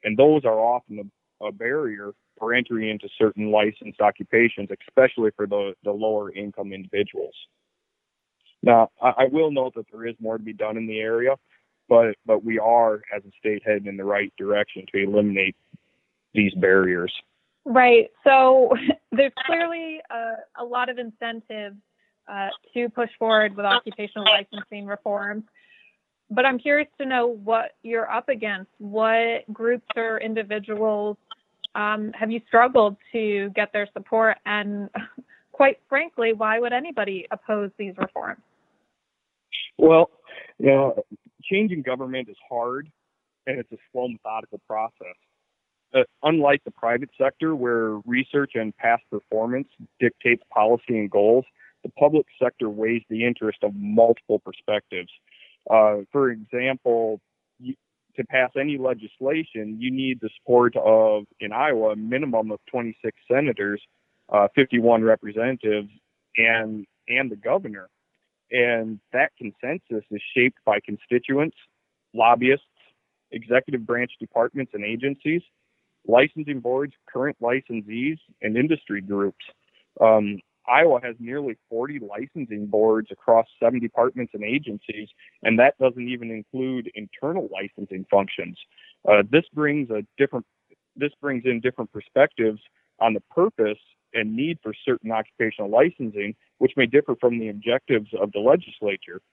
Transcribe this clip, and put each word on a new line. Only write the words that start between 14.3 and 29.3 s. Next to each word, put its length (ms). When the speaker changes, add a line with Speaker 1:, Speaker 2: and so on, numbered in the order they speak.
Speaker 1:
direction 540
to 120
eliminate 520
these 220
barriers. 580
Speaker 2:
Right. 440
So 480
<laughs> 180
there's 220
clearly 540
a, 540
a 20
lot 240
of 80
incentive, 800
uh, 180
to 160
push 200
forward 360
with 100
occupational 600
licensing 600
reform. 580
But 120
I'm 140
curious 380
to 80
know 220
what 440
you're 260
up 200
against. 480
What 720